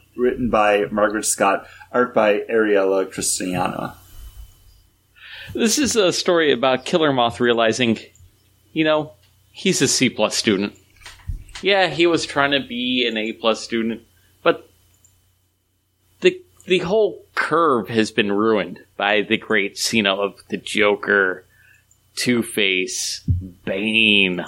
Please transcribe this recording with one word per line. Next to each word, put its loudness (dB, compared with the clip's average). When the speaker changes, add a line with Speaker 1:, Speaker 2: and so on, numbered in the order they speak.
Speaker 1:
written 0
by 2
Margaret 0
Scott, 0
art 0
by 4
Ariella 2
Cristiana. -4
Speaker 2:
This 0
is 0
a 4
story 2
about 0
Killer 2
Moth 0
realizing, 2
you 0
know, 0
he's 0
a 4
C 2
plus 0
student. 0
Yeah, 2
he 2
was 2
trying 0
to 2
be -2
an -4
A -4
plus -2
student, -4
but 0
the, 0
the 0
whole -2
curve 0
has 0
been -2
ruined -2
by 0
the -2
greats, -4
you 2
know, 0
of -2
the -6
Joker, 0
Two-Face, -2
Bane. 2